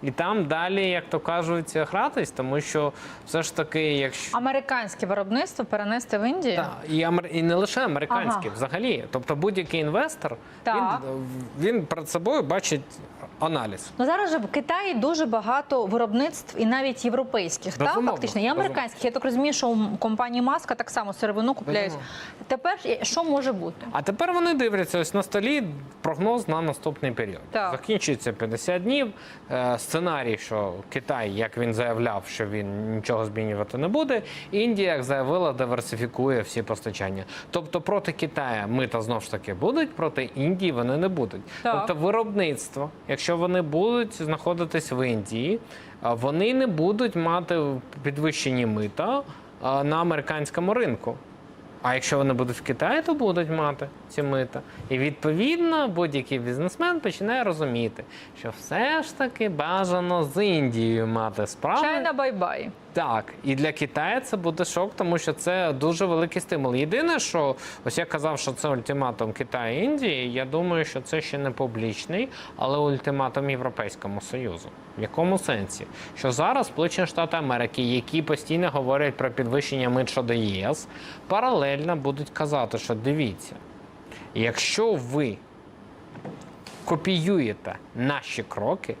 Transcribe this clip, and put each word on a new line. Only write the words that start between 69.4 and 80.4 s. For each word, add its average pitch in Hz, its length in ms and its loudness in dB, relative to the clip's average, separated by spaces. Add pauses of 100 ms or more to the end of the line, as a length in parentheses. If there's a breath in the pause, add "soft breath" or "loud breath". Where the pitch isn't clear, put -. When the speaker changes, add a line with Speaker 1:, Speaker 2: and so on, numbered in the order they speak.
Speaker 1:
і - 20 2
Індії, 196 500 0
я 131 120 0
думаю, 160 400 2
що 135 160 -4
це 156 200 -2
ще - 160 -6
не 139 140 0
публічний, 120 800 -2 (280 loud breath)
але 135 200 2
ультиматум 139 720 2
Європейському 110 720 -4
Союзу. 110 480 -6 (280)
В 104 40 -4
якому 175 360 2
сенсі? 110 480 -2 (320 loud breath)
Що 131 140 2
зараз 196 360 2
Сполучені 170 400 2
Штати 165 300 0
Америки, 127 440 0
які 123 400 2
постійно 160 480 2
говорять 139 460 2
про 131 160 0
підвищення 127 580 2
мит 127 200 2
щодо 120 240 0
Є 104 360 0